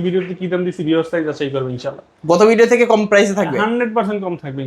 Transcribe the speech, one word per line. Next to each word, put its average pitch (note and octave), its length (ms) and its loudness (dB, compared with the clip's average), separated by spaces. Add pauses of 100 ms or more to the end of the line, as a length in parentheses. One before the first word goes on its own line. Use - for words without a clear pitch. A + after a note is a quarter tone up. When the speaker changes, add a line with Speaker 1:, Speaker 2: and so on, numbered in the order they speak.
Speaker 1:
ভিডিওতে F3+ 340 -2
কি F#3 120 -6
দাম F3+ 140 -2
দিছি, F3 220 -6
ভিউয়ার্স D#3+ 240 0
তাই E3+ 160 -2
যাচাই C#3+ 260 -6
করবে C3 220 -4
ইনশাআল্লাহ। C3+ 280 -10 (280)
Speaker 2:
গত F3+ 180 6
ভিডিও A3+ 220 6
থেকে A#3+ 200 4
কম G#3+ 100 4 (100)
প্রাইসে G3+ 280 4
থাকবে? G3 240 -2
Speaker 1:
হান্ড্রেড A#3 320 -2
পার্সেন্ট G#3 300 -2
কম F3 80 -4 (100)
থাকবে C#3 240 -8